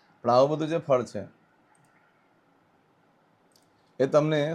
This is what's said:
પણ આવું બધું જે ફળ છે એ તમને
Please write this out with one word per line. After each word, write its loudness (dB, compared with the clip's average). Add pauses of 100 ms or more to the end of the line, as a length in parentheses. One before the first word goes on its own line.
(240)
પણ 0
આવું 4
બધું -4
જે -4
ફળ 0
છે -12 (2750)
એ 2
તમને 2 (140)